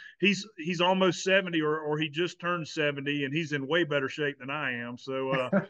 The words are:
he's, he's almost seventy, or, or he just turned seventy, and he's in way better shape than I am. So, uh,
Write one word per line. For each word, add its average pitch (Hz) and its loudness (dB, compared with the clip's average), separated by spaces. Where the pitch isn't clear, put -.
he's, 196 2
he's 165 -4
almost 185 4
seventy, 185 2
or, 151 0
or 151 -2
he 160 0
just 165 -4
turned 170 -2
seventy, 143 -2
and 135 -4
he's 156 -2
in 135 -2
way 170 4
better 143 0
shape 143 -4
than 127 -8
I 143 -2
am. 120 -6
So, 135 -4
uh, 131 2